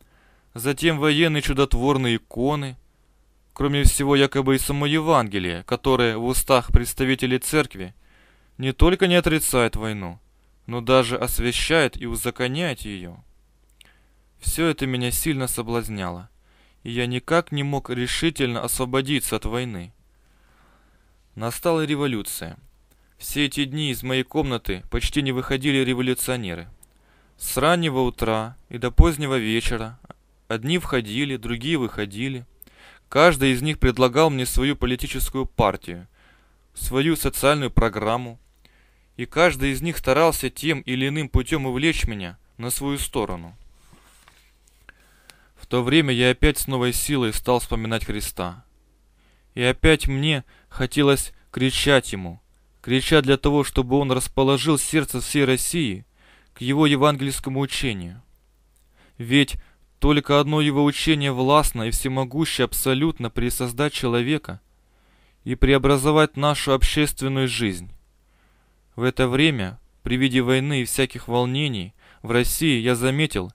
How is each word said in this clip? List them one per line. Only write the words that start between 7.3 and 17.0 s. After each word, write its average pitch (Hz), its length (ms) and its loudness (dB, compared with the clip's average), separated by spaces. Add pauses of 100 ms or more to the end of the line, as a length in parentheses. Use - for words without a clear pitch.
церкви 123 560 -4 (640)
не 131 160 -2
только 185 340 6
не 180 80 4
отрицает 151 600 2
войну, 104 440 -8 (460)
но 120 160 -8
даже 123 360 4
освящает 123 840 0
и 113 40 -10
узаконяет 123 760 -4
её. 90 360 -12 (1200)
Всё - 260 -2
это 151 220 0
меня 123 240 -2
сильно 135 360 -2
соблазняло, 110 840 -6 (540)
и 117 80 -10
я 120 140 -4